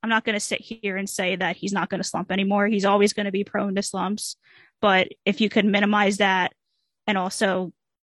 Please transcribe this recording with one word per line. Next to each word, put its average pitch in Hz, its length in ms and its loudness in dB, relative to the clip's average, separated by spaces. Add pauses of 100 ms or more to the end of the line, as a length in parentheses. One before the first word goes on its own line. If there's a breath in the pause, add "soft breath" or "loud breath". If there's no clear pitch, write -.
I'm 226 80 -6
not 220 140 2
gonna 208 160 -2
sit - 220 -6
here 202 340 -8
and 196 140 -4
say 185 260 -2
that 180 220 -4
he's 196 160 -6
not 180 160 -2
gonna 185 160 -4
slump 175 260 -6
anymore. 196 360 2
He's 202 180 0
always 202 260 4
gonna 202 200 -4
be 196 120 -2
prone 202 320 -4
to 202 60 0
slumps. - 560 -6 (440 soft breath)
But 196 280 4 (160)
if 202 160 0
you 208 80 4
could 208 160 2
minimize 208 520 2
that 190 360 2 (540)
and 202 100 0
also 185 560 0 (300)